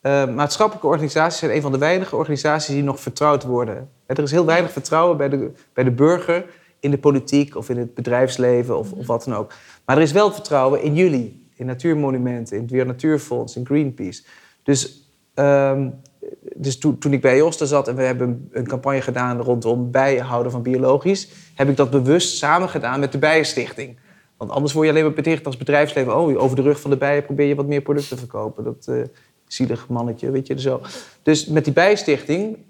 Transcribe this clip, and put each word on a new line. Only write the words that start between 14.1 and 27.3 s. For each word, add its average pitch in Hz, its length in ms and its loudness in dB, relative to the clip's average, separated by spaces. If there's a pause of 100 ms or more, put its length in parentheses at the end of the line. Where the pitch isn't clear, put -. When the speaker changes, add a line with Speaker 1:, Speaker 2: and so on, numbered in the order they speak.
Speaker 1:
Dus, - 460 -2 (240)
ehm, 139 560 2 (680)
dus 135 240 -4
toen, 147 180 2
toen 143 160 0
ik 127 80 0
bij 127 140 4
eosta 160 300 2
zat 139 220 0
en 127 80 -4
we 131 80 -2
hebben 123 240 0
een, 123 240 -6
een 123 160 -4
campagne 135 340 -2
gedaan 123 400 -2
rondom 120 500 0
bijhouden 127 600 0
van 123 100 -6
biologisch, 131 680 2 (280)
heb 139 140 2
ik 131 80 2
dat 135 120 4
bewust 139 480 2
samen 165 320 2
gedaan 131 300 -4
met 139 120 -2
de 151 60 -6
Bijenstichting. 139 800 0 (400)
Want 113 140 -12
anders 143 220 -2
word 156 120 2
je 156 60 4
alleen 156 140 4
maar 147 80 0
beticht 160 320 -2
als 131 120 -8
bedrijfsleven. 143 600 0
Oh, 151 240 2
over 127 140 2
de 139 60 2
rug 143 200 4
van 139 100 -6
de 135 60 2
bijen 143 280 0
probeer 143 220 0